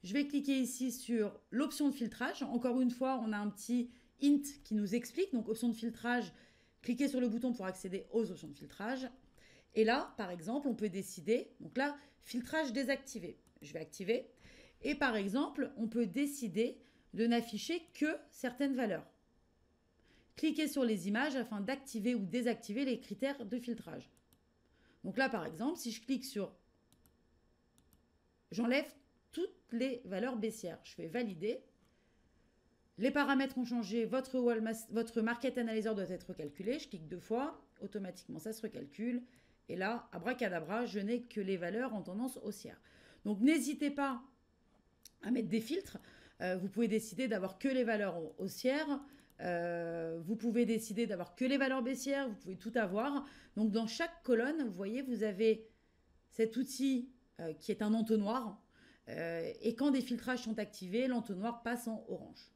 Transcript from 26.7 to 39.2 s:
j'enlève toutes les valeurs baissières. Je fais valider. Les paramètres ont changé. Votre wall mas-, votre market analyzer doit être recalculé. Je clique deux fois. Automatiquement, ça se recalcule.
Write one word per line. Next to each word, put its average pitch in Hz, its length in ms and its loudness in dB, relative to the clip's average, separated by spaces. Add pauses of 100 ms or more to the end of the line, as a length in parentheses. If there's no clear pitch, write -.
j'enlève 247 400 2 (420)
toutes 349 220 -4 (160)
les 240 360 -2
valeurs 208 300 -2
baissières. 202 460 -4
Je - 120 -20
fais 165 140 -8
valider. 208 540 -2 (1300)
Les 240 140 4
paramètres 277 480 4
ont 247 80 0
changé. 233 400 0
Votre 262 320 0
wall 240 240 4
mas-, 226 280 -4
votre 226 300 0
market 233 380 0
analyzer 220 360 0
doit 196 140 -2
être 180 200 -6
recalculé. 185 500 -4
Je - 100 -10
clique 160 180 -10
deux 175 140 -10
fois. 269 420 -4 (200)
Automatiquement, 196 560 -8
ça 220 160 -6
se - 80 -10
recalcule. 233 600 -4 (460)